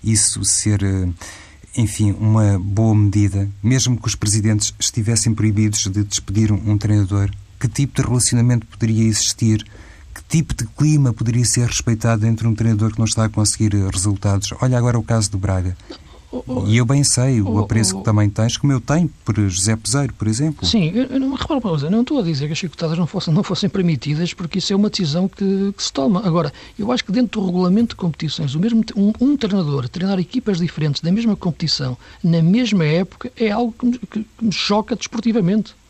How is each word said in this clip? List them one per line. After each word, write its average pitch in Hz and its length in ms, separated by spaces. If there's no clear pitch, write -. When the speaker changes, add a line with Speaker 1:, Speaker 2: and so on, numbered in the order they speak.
Speaker 1:
isso 104 400
ser, 101 400
eh, 95 240
enfim, 104 440
uma 107 380
boa 101 360
medida, 101 540
mesmo 123 380
que - 60
os 104 80
presidentes 107 640
estivessem 113 560
proibidos 107 460
de 101 140
despedir 104 480
um, 104 200
um 104 60
treinador? 101 520
Que - 100
tipo 139 320
de 123 60
relacionamento 120 600
poderia 110 380
existir? 110 600
Que - 140
tipo - 260
de - 120
clima 143 460
poderia 117 320
ser 120 220
respeitado 113 600
entre 113 200
um 113 80
treinador 110 380
que 110 60
não 113 80
está 110 180
a 110 40
conseguir, 107 460
eh, 98 180
resultados? 98 680
Olha 127 180
agora 120 200
o 113 40
caso 113 280
do 101 80
Braga. 92 380
Speaker 2:
Oh, 254 120
oh, 98 200
Speaker 1:
E 113 120
eu 123 80
bem 139 180
sei 123 380
o 107 140
Speaker 2:
oh, - 20
Speaker 1:
apreço 104 360
Speaker 2:
oh, 98 40
Speaker 1:
que 101 80
também 104 240
tens, 110 260
como 143 160
eu 131 80
tenho 151 300
por 113 120
José 98 260
Peseiro, 123 380
por 107 120
exemplo. 143 400
Speaker 2:
Sim, 175 280
eu, 254 100
eu 269 160
não, 269 140
repara 285 220
uma 254 40
coisa, 160 300
não 220 100
estou 269 200
a - 20
dizer 151 240
que 151 80
as - 40
chicotadas 165 380
não 175 100
fossem, 165 280
não 190 80
fossem 190 260
permitidas, 160 640
porque 175 240
isso 190 160
é 196 40
uma 208 120
decisão 180 400
que, 196 480
que - 60
se - 100
toma. 233 340
Agora, 160 240
eu 208 120
acho 247 140
que 196 80
dentro 220 260
do 190 80
regulamento 185 440
de - 60
competições, 151 580
o 156 60
mesmo 226 220
te-, - 160
um, 202 220
um 277 160
treinador 160 540
treinar 190 280
equipas 208 380
diferentes 156 460
da 165 100
mesma 220 240
competição, 139 640
na 170 160
mesma 196 460
época, 185 520
é 220 120
algo 226 280
que - 60
me, 247 140
que, - 80
que 226 80
me 190 60
choca 208 440
desportivamente. 214 800